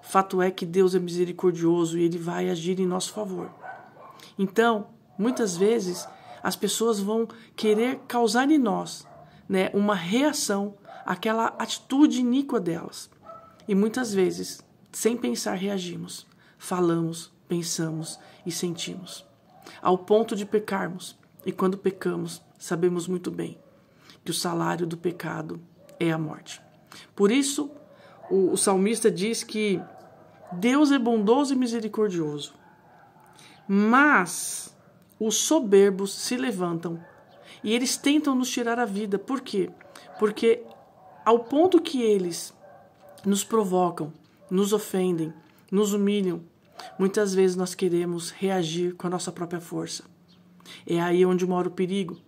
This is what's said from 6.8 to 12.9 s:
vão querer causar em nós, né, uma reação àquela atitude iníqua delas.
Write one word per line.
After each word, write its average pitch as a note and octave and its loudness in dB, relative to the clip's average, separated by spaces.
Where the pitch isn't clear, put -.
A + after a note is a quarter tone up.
vão A3 -2
querer A3 2
causar A#3+ 2
em D#4 6
nós, F#3 -2
né, F#3+ 2
uma G3+ 2
reação G3+ 0
àquela A3 0
atitude B3+ 2
iníqua B3+ 0
delas. - -6